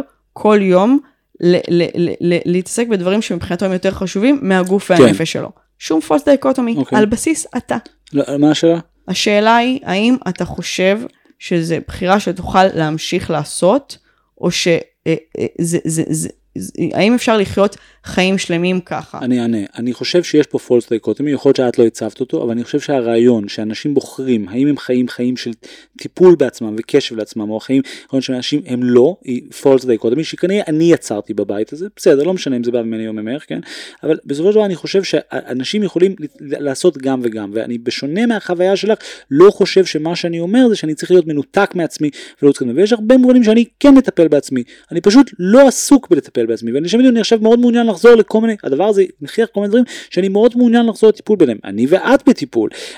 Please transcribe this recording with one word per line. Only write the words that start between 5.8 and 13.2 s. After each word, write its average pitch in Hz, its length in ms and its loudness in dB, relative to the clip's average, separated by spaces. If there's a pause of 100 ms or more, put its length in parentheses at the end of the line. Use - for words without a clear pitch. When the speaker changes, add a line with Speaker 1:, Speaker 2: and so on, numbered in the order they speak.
Speaker 1:
false 294 140 0
dichotomy, 262 540 0
Speaker 2:
אוקיי. 143 200 -2
Speaker 1:
על 214 80 4
בסיס 233 420 -4 (100)
אתה. 240 200 -6 (360)
Speaker 2:
לא, 143 100 0 (160)
מה 147 120 4
השאלה? 165 280 2 (280)
Speaker 1:
השאלה 208 480 2
היא, 247 280 0
האם 220 340 0 (120)
אתה 180 160 -6
חושב 185 540 -2 (400)
שזה 165 480 -4
בחירה 190 320 0
שתוכל 185 440 0 (100)
להמשיך 160 580 -4